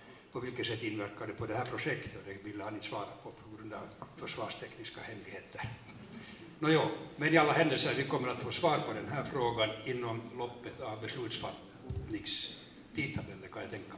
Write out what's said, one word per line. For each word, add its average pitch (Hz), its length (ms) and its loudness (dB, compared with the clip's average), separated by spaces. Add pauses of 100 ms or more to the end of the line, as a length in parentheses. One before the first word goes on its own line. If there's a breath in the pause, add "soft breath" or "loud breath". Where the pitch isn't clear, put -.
(320 loud breath)
på 127 80 -4
vilket 123 260 -2
sätt 113 160 -2
inverkar 104 440 -2
det 104 60 -4
på 113 140 -4
det 107 80 0
här 123 120 0
projektet? 123 500 -2
Och 95 100 -10
det 98 80 -8
ville 101 300 -8
han 107 100 -4
inte 101 120 -4
svara 101 200 -4 (160)
på, 113 80 -10
på 107 260 -14
grund 107 180 -10
av 101 140 -8 (280)
försvarstekniska - 840 -6
hemligheter. 98 680 -8 (880 loud breath)
Nåjo, 151 220 8 (360)
men 156 180 6
i - 20 12
alla 151 160 10
händelser, 139 420 6
vi 135 100 4
kommer 131 240 2
att 123 120 -2
få 117 120 -2
svar 151 260 6
på - 140 0
den 104 160 -4
här 135 160 0
frågan 117 460 4 (140)
inom 120 380 0 (160)
loppet 120 420 -4
av 110 200 -4
beslutsfattningstidtabellen, - 2500 -4
kan 104 100 -6
jag 95 80 -6
tänka - 280 -8